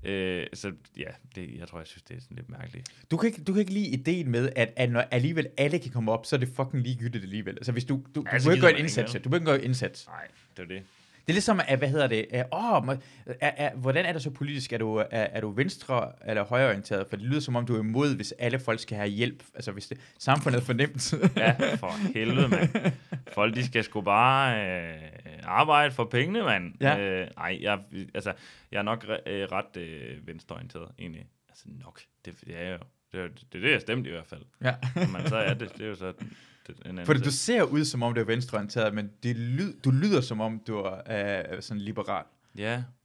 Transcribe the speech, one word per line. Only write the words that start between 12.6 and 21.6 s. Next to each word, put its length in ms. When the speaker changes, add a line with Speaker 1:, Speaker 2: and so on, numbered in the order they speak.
Speaker 2:
må, 60
er, 40
er, 360
hvordan 300
er 60
det 100
så 80
politisk? 420
Er 60
du, 180
er, 140
er 300
du 100
venstre- 640
eller 180
højreorienteret? 680
For 60
det 100
lyder, 140
som 160
om 100
du 100
er 40
imod, 360
hvis 160
alle 260
folk 220
skal 160
have 120
hjælp. 340
Altså, 180
hvis 160
det, 100
samfundet 420
er 40
for 80
nemt. 420
<laughs> 120
Speaker 1:
Ja, 380